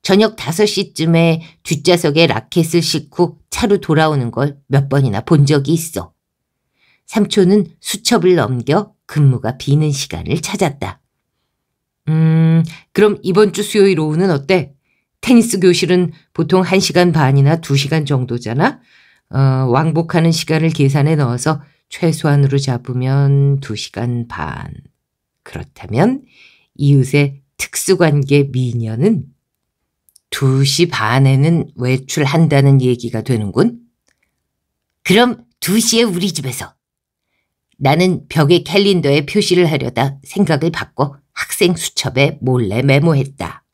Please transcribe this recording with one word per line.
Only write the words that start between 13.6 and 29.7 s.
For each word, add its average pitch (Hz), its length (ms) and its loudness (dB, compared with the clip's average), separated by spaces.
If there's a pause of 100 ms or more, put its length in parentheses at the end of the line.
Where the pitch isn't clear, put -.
수요일 196 360 2
오후는 156 300 0
어때? 147 440 -2 (480)
테니스 233 380 2
교실은 180 520 2 (220)
보통 180 280 0
한 190 180 0
시간 180 320 2
반이나 139 460 2
두 143 180 -4
시간 143 300 -2
정도잖아? 127 760 -2 (520)
어, 135 80 -2
왕복하는 151 920 2
시간을 160 380 -2
계산에 147 460 2
넣어서 147 480 -2 (260)
최소한으로 143 680 0
잡으면 139 1000 0
두 110 160 -10
시간 120 520 -8
반. - 440 -10 (720)
그렇다면 131 800 -4 (520)
이웃의 139 680 0 (160)
특수관계 143 960 0
미녀는 123 720 -2 (1040)